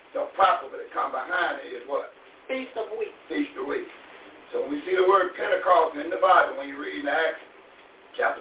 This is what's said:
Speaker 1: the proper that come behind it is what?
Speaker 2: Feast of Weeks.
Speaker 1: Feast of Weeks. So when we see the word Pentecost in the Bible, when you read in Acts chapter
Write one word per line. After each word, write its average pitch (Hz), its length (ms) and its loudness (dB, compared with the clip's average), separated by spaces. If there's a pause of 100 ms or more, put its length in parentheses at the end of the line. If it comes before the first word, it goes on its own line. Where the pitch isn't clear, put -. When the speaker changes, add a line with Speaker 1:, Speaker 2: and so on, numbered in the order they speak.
(120)
Speaker 1:
the - 220 -2
proper 185 340 2
that - 240 -12
come - 200 -2
behind 175 520 -2
it - 80 -12
is - 160 -12
what? - 240 -4 (360)
Speaker 2:
Feast 262 280 -6
of 226 220 -6
Weeks. 427 180 -6 (120)
Speaker 1:
Feast - 280 -4
of - 100 -6
Weeks. 285 220 -4 (600)
So - 120 -2
when 135 80 -4
we 147 180 -2
see 185 80 2
the 185 100 4
word 185 300 4
Pentecost 160 640 4
in 160 80 -8
the - 80 -4
Bible, 175 400 6
when 139 120 -8
you 139 120 -12
read 143 240 -8
in - 20 -4
Acts 160 380 -2 (720)
chapter - 240 -2